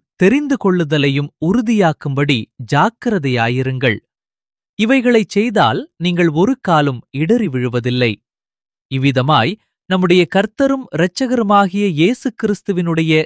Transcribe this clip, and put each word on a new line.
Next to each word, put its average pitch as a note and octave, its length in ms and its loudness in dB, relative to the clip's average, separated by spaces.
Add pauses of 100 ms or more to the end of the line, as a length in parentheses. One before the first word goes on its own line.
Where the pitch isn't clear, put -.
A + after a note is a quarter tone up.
(160)
தெரிந்து C4 480 2
கொள்ளுதலையும் C#3+ 640 0 (180)
உறுதியாக்கும்படி D#3 1000 0 (280)
ஜாக்கிரதையாயிருங்கள். C3 1300 -2 (760)
இவைகளைச் A#3 540 2
செய்தால் G3+ 680 0
நீங்கள் F3 320 0
ஒரு G3 320 2
காலும் D3 480 0
இடறி F#3 380 0
விழுவதில்லை. B2 680 -2 (800)
இவ்விதமாய் C3 600 0 (300)
நம்முடைய F3+ 400 2
கர்த்தரும் C4 720 -2
இரட்சகருமாகிய G3+ 920 0
இயேசு F3+ 460 0 (100)
கிறிஸ்துவினுடைய E3+ 840 -2